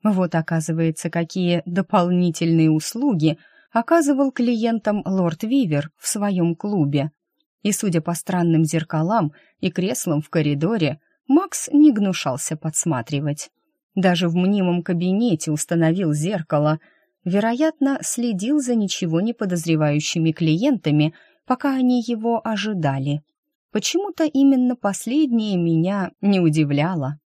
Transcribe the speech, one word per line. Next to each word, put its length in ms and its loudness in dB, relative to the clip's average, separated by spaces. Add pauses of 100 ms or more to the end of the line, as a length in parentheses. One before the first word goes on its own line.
Вот, 320 0
оказывается, 720 -2
какие 560 -2
дополнительные 1040 2
услуги 680 0 (320)
оказывал 600 2
клиентам 760 0
лорд 340 0
Вивер 560 0
в 100 -10
своем 480 0
клубе. 540 -2 (540)
И, 80 0
судя 300 0
по 120 -4
странным 500 2
зеркалам 680 -2 (280)
и 120 -2
креслам 500 -2
в 80 -12
коридоре, 680 0 (280)
Макс 440 0
не 200 8
гнушался 680 -2
подсматривать. 920 -4 (460)
Даже 340 2
в 60 -2
мнимом 480 0
кабинете 680 -2
установил 640 0
зеркало. 680 -2 (460)
Вероятно, 760 0
следил 560 -2
за 160 -2
ничего 440 -2
не 140 -2
подозревающими 1000 0
клиентами — 840 0 (340)
пока 240 -2
они 320 0
его 420 -4
ожидали. 760 -4 (480)
Почему-то 520 -2
именно 520 4
последнее 840 0
меня 540 0 (100)
не 180 4
удивляло. 800 0 (120)